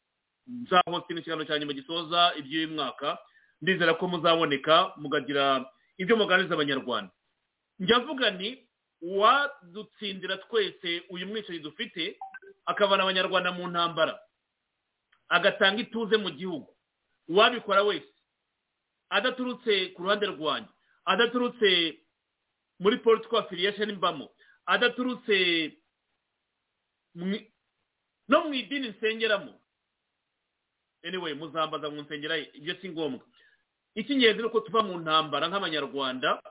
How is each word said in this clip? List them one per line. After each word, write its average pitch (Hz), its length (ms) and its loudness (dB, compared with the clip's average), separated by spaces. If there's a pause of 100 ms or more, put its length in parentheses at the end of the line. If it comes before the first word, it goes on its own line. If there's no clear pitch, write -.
(480)
Nzahostinga 165 760 -2
ikiganiro 160 260 -6
cya 151 120 -2
nyuma 143 140 -6
gisoza 165 640 0
iby'uyu 156 320 -4
mwaka. 151 480 -6 (440)
Ndizera 165 320 2
ko 175 140 -2
muzaboneka, 165 880 2
mukagira 139 680 0 (320)
ibyo 190 200 2
muganiriza 185 380 2
Abanyarwanda. 123 560 -2 (680)
Njya 202 200 4
mvuga 262 320 -2
nti, 196 360 -10 (340)
uwadutsindira 196 1400 -2
twese 180 720 -2
uyu 180 180 -10
mwicanyi 196 320 -8
dufite, 175 600 -10 (460)
akavana 196 380 4
Abanyarwanda 185 480 2
mu 180 160 -8
ntambara, 170 520 0 (1120)
agatanga 190 520 2
ituze 220 360 -2
mu 185 120 -2
gihugu, 160 460 -10 (540)
uwabikora 208 540 4
wese, 202 300 -2 (960)
adaturutse 226 880 0
ku 170 80 -12
ruhande 202 220 2
rwanjye, 143 440 -4 (360)
adaturutse 202 960 2 (800)
muri 208 180 2
political 220 420 2
affiliation 196 560 -4
mbamo, 165 340 -4 (360)
adaturutse 240 680 0 (1800)
mu, 190 220 -4 (880)
no 277 100 6 (100)
mu 294 60 -6
idini 262 360 -6
nsengeramo. 220 640 -2 (1500)
Anyway, 175 300 -6
muzambaza 151 560 -4
mu 147 120 -10
nsengera 151 340 -8
ye, 151 180 -6
ibyo 160 280 -10
si 190 80 -10
ngombwa. 151 360 -6 (680)
Icy'ingenzi 226 460 4
ni 233 60 -2
uko 226 140 2
tuva 214 220 0
mu 180 160 -4
ntambara 156 500 0
nk'Abanyarwanda, 143 1000 -2